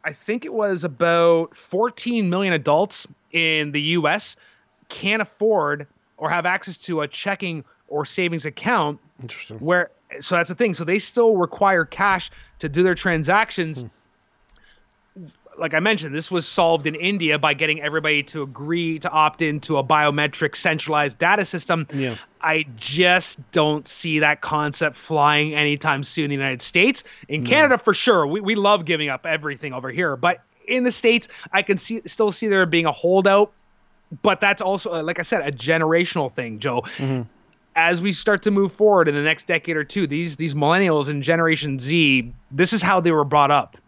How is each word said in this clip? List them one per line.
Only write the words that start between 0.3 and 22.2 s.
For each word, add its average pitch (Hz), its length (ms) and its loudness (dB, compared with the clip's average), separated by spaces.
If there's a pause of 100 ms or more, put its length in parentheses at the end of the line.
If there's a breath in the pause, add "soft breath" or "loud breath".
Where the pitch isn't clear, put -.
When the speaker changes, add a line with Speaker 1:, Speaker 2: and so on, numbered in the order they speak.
Speaker 1:
it 320 100 -10
was 196 300 -2
about 170 720 2
fourteen 226 720 -2
million 185 240 0
adults 156 540 0 (240)
in 156 400 0
the 147 100 -4
U 156 260 0
S 190 280 -2 (540 soft breath)
can't 214 320 -4
afford 151 640 -2 (320)
or 156 120 -6
have 170 180 -2
access 190 300 -4
to 160 240 -4
a 147 60 -4
checking 175 560 -6 (240 soft breath)
or 147 160 -4
savings 170 420 -4
account. 156 540 -2 (220)
Speaker 2:
Interesting. 113 380 -16
Speaker 1:
Where, 175 320 0 (280)
so 175 160 -2
that's 170 140 0
the 175 60 -8
thing. 220 180 0
So 170 100 -8
they 180 160 0
still 226 380 2
require 180 480 2
cash 190 460 -2 (280 soft breath)
to 160 100 -6
do 151 140 0
their 185 120 4
transactions. 165 840 0
Speaker 2:
Hmm. 117 60 -12 (1700 soft breath)
Speaker 1:
Like 160 160 -4
I 156 60 2
mentioned, 170 340 0
this 160 160 -6
was 175 180 -2
solved 165 380 2
in 156 80 -2
India 165 460 0
by 147 160 2
getting 156 260 -2
everybody 151 420 0
to 147 200 -8
agree 156 560 -4
to 151 100 -6
opt 156 320 2
into 151 360 0
a 135 60 0
biometric 147 720 0
centralized 151 640 -2
data 190 280 2
system. 165 460 -4
Speaker 2:
Yeah. 131 240 -4 (260 loud breath)